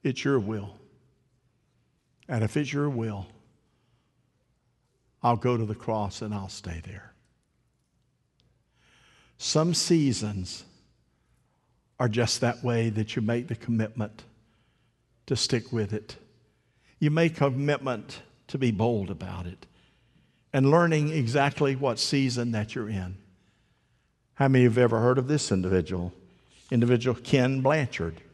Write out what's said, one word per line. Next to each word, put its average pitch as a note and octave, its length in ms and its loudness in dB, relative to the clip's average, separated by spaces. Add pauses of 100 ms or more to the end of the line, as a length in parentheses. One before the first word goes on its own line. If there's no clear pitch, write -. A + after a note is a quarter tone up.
It's C3 220 -4
your C#3 160 2
will. G#2 360 -8 (1500)
And A#2+ 160 -2
if G#2+ 140 -2
it's D3 160 -2
your C#3+ 160 -2
will, A2+ 380 -6 (2000)
I'll A#2+ 140 4
go B2 220 0
to A2 80 -2
the G#2+ 80 -4
cross G#2+ 480 -6
and G#2 100 -8
I'll G2 160 -8
stay E2+ 380 -12
there. F#2+ 260 -18 (2250)
Some E3 380 0
seasons A2 920 0 (1300)
are B2+ 100 2
just A2+ 320 0
that A#2+ 240 0
way, A#2 260 0
that G#2+ 260 -4
you B2 60 -2
make A#2+ 260 -2
the A#2 60 -4
commitment A2 680 -4 (1000)
to C3 100 -2
stick - 360 -2
with G#2+ 200 -2
it. - 240 -10 (800)
You D3+ 120 2
make E3 300 2
a C#3 100 4
commitment C3 720 -4 (260)
to D3 100 -8
be B2+ 120 2
bold G#2+ 400 0
about F2+ 360 -10
it F2+ 200 -16 (840)
and C#3 180 4
learning D#3+ 400 4
exactly C#3 680 2
what B2+ 220 -2
season A#2+ 540 0
that G#2+ 220 -4
you're A2 140 -6
in. F#2 280 -6 (1160)
How C#3 140 4
many B2+ 160 8
have A#2+ 140 6
ever A#2 220 4
heard B2+ 180 4
of C3 100 -2
this D3 220 0
individual? F2+ 600 0 (580)
Individual A#2+ 440 2
Ken C3+ 460 2
Blanchard. B2+ 600 -2 (140)